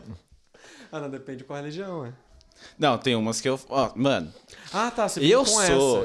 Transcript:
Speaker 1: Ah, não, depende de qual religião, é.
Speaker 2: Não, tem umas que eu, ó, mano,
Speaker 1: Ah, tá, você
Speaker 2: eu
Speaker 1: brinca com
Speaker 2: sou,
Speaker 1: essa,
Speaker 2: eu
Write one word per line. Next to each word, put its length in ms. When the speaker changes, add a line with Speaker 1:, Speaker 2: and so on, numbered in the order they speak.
Speaker 1:
Ah, 80
não, 100
depende 300
de 40
qual 160
religião, 440
é. 80
Speaker 2:
Não, 200
tem 180
umas 240
que 80
eu, 120
ó, 260
mano, 380
Speaker 1:
Ah, 160
tá, 180
você 160
Speaker 2:
eu 200
Speaker 1:
brinca 160
com 80
Speaker 2:
sou, 0
Speaker 1:
essa, 80
Speaker 2:
eu 300